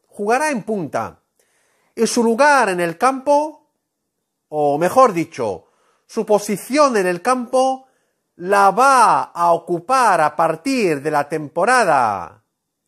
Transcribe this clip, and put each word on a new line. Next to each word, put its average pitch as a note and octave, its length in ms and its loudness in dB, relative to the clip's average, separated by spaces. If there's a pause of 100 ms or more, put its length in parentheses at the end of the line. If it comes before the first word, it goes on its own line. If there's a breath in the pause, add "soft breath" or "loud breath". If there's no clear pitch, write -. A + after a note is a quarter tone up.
(160)
jugará B3+ 360 -2
en A#3+ 100 -6
punta. B2+ 600 -8 (720)
Y A3+ 100 -2
su A#3 180 0
lugar A#3+ 460 2
en F#3 100 -4
el E3+ 200 -4
campo, C#4+ 720 -2 (760)
o D3 280 -2
mejor G#3+ 340 2
dicho, C3 600 -6 (340)
su - 180 -6
posición G#3+ 760 0
en F#3+ 100 0
el F3+ 160 -4
campo, B3+ 640 -2 (480 soft breath)
la G3 340 2
va G#3+ 540 4
a F3 300 0
ocupar F3 680 0
a D3+ 140 0
partir E3 680 -2
de D3+ 80 -6
la D3 180 -2
temporada D3+ 1160 -2 (440)